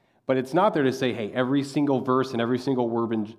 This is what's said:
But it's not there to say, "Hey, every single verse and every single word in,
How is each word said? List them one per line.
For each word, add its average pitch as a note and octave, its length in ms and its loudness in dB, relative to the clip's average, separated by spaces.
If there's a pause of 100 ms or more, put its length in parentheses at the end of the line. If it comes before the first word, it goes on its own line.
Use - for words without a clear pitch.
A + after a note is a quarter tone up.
(260)
But C3 120 2
it's C3 160 -2
not F#3+ 200 4
there D#3 100 2
to C3 100 4
say, B2+ 200 -2
"Hey, G#2+ 200 -6
every B2+ 300 0
single C#3 360 0
verse C3 340 0
and A#2 80 -2
every A#2+ 160 0
single B2 300 0
word A#2 260 -2
in, G#2+ 260 -4